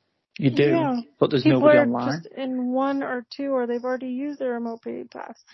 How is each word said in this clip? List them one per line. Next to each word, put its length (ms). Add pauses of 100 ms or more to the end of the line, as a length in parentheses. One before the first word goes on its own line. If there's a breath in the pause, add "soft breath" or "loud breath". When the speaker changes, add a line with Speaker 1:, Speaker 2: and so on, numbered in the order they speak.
(380)
Speaker 1:
You 120
do, 200
Speaker 2:
Yeah. 300 (180)
Speaker 1:
but 120
there's 120
Speaker 2:
People 180
Speaker 1:
nobody 180
Speaker 2:
are 40
Speaker 1:
online. 400
Speaker 2:
just 120
in 340
one 340
or 280
two, 200
or 160
they've 180
already 240
used 300
their 160
remote 280
paid 280
pass. 280 (160)